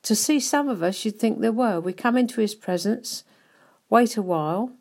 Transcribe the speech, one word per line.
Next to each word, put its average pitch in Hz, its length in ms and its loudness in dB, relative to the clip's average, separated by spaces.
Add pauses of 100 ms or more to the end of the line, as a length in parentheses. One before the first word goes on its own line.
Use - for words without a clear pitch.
To 214 120 0
see 302 240 2
some 285 300 0
of 180 120 -2
us, 185 220 -2
you'd 214 160 -4
think 220 200 0
there 226 120 2
were. 220 260 0
We 180 140 -4
come 240 240 0
into 247 240 0
his 208 140 0
presence, 185 680 -4 (680)
wait 233 260 4
a 208 60 -2
while 180 580 -2